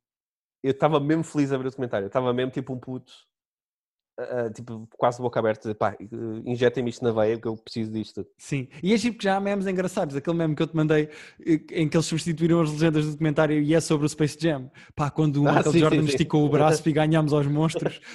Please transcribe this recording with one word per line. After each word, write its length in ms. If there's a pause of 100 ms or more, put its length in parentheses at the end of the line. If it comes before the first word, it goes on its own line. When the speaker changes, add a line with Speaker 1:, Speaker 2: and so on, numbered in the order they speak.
(640)
Speaker 1:
Eu 80
estava 300
mesmo 240
feliz 260
a 60
ver 100
o 20
documentário, 380
estava 260
mesmo 180
tipo 220
um 60
puto, 320 (1040)
ah, 280
ah, 60
tipo, 440
quase 220
de 60
boca 160
aberta, 240
dizer, 100
"Pá, 260
eh, 60 (400)
injetem-me 460
isto 120
na 80
veia, 260
que 100
eu 100
preciso 340
disto." 320 (140)
Speaker 2:
Sim, 300 (160)
e 100
é 40
giro 200
que 60
já 120
há 60
memes 240
engraçados, 500
aquele 220
meme 180
que 60
eu 60
te 80
mandei, 340 (360)
eh, 140 (120)
em 180
que 80
eles 80
substituíram 560
as 100
legendas 340
do 80
documentário 460
e 140
é 80
sobre 240
o 40
Space 300
Jam. 300 (260)
Pá, 140
quando 340
o 40
Speaker 1:
Ah, 80
Speaker 2:
Michael 180
Speaker 1:
sim, 60
Speaker 2:
Jordan 220
Speaker 1:
sim, 60
sim. 60
Speaker 2:
esticou 320
o 40
braço 380
Speaker 1:
<laughs> 0
Speaker 2:
e 60
ganhámos 400
aos 140
monstros. 520 (160)